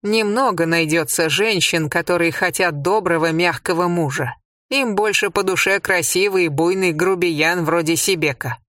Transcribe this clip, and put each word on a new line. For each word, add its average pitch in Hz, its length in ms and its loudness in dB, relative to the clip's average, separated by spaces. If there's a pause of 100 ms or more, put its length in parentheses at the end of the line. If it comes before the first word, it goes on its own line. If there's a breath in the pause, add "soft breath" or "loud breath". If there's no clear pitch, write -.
Немного 214 640 0
найдётся 160 640 0
женщин, 170 600 0
которые 170 420 0
хотят 170 500 -2
доброго, 170 500 0
мягкого 170 560 0
мужа. 151 460 -2 (360)
Им 254 260 0
больше 208 340 0
по 190 140 -2
душе 190 360 0
красивый 185 680 0
и 160 40 0
буйный 175 440 0
грубиян 170 720 0
вроде 160 320 0
Сибека. 147 640 -2 (120)